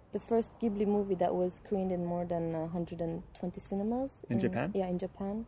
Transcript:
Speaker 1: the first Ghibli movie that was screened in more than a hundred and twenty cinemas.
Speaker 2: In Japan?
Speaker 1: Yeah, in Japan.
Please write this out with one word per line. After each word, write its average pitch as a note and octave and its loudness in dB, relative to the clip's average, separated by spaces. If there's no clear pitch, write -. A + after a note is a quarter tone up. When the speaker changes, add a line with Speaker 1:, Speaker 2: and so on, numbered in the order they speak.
Speaker 1:
the G#3 -2
first - 2
Ghibli G#3 2
movie G3+ 4
that F3 4
was F3+ 2
screened F#3+ 0
in F3 0
more F3 0
than E3 0
a D#3+ -2
hundred E3+ -4
and E3 -2
twenty - -6
cinemas. A#3 -2
Speaker 2:
In A#3 2
Japan? F#3 2
Speaker 1:
Yeah, F#3+ 0
in F3+ 0
Japan. G3 -4